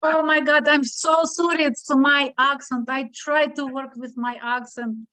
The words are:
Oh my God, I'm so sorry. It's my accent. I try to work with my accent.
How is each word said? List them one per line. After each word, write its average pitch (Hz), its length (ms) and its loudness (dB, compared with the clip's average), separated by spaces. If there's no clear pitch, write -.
Oh 320 220 2
my 302 180 2
God, 285 280 2
I'm 294 160 4
so 320 400 2
sorry. 330 400 0
It's 269 260 -2
my 277 480 4
accent. 262 500 -2
I 269 260 -6
try 302 320 0
to 294 200 -6
work 262 300 -8
with 254 200 -12
my 240 260 -6
accent. 240 540 -6